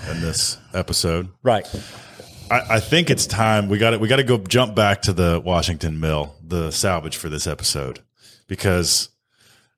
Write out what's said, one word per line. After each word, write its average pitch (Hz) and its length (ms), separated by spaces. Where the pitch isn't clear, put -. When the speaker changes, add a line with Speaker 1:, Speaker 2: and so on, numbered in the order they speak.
Speaker 1:
in 82 120
this - 360
episode. 90 560
Speaker 2:
Right. 113 220
Speaker 1:
I, 117 260
I 110 40
think 160 300
it's - 180
time 107 420
we 104 80
gotta, 113 220
we 110 80
gotta 135 160
go 123 140
jump 107 380
back 101 280
to 98 100
the 85 300
Washington 82 560
Mill, 76 340
the 80 260
salvage 85 460
for 80 120
this 76 180
episode, 69 520
because, 90 600